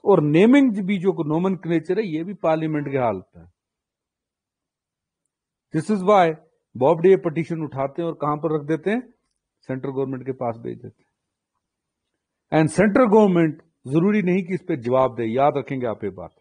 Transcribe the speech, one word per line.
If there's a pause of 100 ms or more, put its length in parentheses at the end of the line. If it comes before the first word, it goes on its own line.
और
naming (140)
भी
जो
nomenclature
है,
ये
भी
parliament
के
हाथ
में
है। (2250)
This
is
why (420)
बॉबडे
ये
petition
उठाते
हैं
और
कहां
पर
रख
देते
हैं? (480)
Central
government
के
पास
भेज
देते
हैं। (1500)
And
central
government (260)
जरूरी
नहीं
कि
इस
पे
जवाब
दे,
याद
रखेंगे
आप
ये
बात।